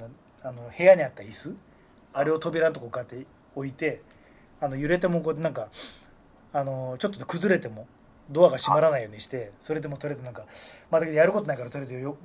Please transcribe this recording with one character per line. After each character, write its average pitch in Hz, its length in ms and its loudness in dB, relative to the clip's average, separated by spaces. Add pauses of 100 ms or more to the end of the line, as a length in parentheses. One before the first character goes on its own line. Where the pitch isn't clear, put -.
(420)
あ 131 100 -10
の、 120 240 -16
部 170 80 0
屋 190 100 12
に 170 80 6
あ 131 60 -2
っ - 40 -12
た - 100 -16
椅 104 100 -16
子、 175 240 -10 (560)
あ 139 120 0
れ 151 60 2
を 160 80 2
扉 165 300 0
の 160 60 0
と 147 60 -12
こ 120 100 -12
こ - 60 -10
う - 20 -4
や 123 60 -6
っ - 20 -14
て 127 200 -14 (280)
置 139 120 -6
い 135 60 -8
て、 139 300 -2 (580)
あ 143 80 -2
の、 135 80 -6
揺 147 120 -2
れ 175 100 4
て 180 100 2
も 170 140 2
こ 156 140 -2
う 151 40 -6
な 160 100 -2
ん 131 40 -6
か、 117 140 -8 (840)
あ 143 120 0
の、 131 340 -6
ち - 80 -2
ょ - 20 -4
っ - 40 -6
と 196 120 -14
崩 180 300 0
れ 165 60 2
て - 80 -10
も 107 180 -14 (440)
ド 160 160 8
ア 156 40 4
が 131 80 -2
閉 - 160 2
ま 156 60 6
ら 160 100 6
な 143 80 0
い 120 40 -4
よ 107 60 -10
う 104 40 -16
に 107 100 -14
し - 60 -8
て、 117 240 -8 (100)
そ - 100 -8
れ 156 80 -4
で 156 80 -8
も 143 80 -8
と 147 120 -10
り 143 40 -6
あ - 40 -8
え - 20 -16
ず 127 60 -14
な 127 80 -12
ん - 20 -20
か、 - 100 -16 (460)
ま 165 80 4
あ、 - 20 4
だ 165 60 0
け 160 60 -6
ど 151 60 2
や 156 60 8
る 185 80 4
こ 208 80 0
と - 60 -4
な 147 80 0
い - 20 -4
か 123 80 -8
ら、 120 60 -10
と 143 80 -8
り 143 40 -6
あ - 20 -8
え - 20 -8
ず 123 80 -10
よ-、 139 300 -8